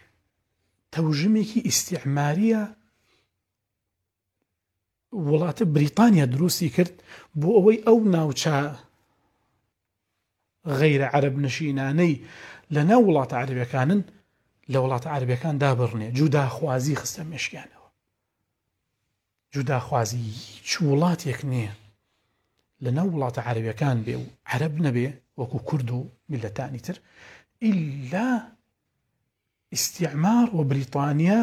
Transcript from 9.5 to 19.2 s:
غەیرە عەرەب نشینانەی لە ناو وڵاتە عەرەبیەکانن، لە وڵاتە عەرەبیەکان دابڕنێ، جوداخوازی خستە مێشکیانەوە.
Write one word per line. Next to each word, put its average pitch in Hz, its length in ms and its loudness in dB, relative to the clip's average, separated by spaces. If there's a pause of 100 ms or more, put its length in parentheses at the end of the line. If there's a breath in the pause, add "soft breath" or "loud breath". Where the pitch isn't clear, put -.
غەیرە 139 360 2
عەرەب 139 200 2 (100)
نشینانەی 143 720 0 (600 loud breath)
لە 151 160 2
ناو 240 160 8
وڵاتە 143 340 0
عەرەبیەکانن، 127 640 0 (680)
لە 135 100 2
وڵاتە 131 320 -2
عەرەبیەکان 127 480 -2
دابڕنێ، 120 460 0 (100)
جوداخوازی 139 800 0
خستە - 300 -10
مێشکیانەوە. - 580 -12 (1600)